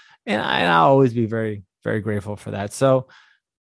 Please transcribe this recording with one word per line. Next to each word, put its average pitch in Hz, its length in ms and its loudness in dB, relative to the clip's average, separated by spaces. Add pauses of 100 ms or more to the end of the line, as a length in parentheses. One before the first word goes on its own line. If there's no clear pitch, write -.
(260)
And 208 160 -2
I, - 200 -2
and 175 100 0
I'll 165 180 4
always 135 240 4
be 117 140 -2
very, 107 340 -6 (220)
very 110 180 -2
grateful 104 340 -6
for - 140 -16
that. 104 240 -8
So, 131 340 2 (540)